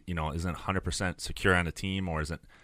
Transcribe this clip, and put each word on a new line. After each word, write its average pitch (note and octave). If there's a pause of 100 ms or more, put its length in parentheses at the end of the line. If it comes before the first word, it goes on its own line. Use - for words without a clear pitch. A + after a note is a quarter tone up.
you F2+
know, D#2
isn't E2
a -
hundred F#2+
percent F2
secure -
on F2
the D#2+
team F#2+
or D#2
isn't, D#2 (220)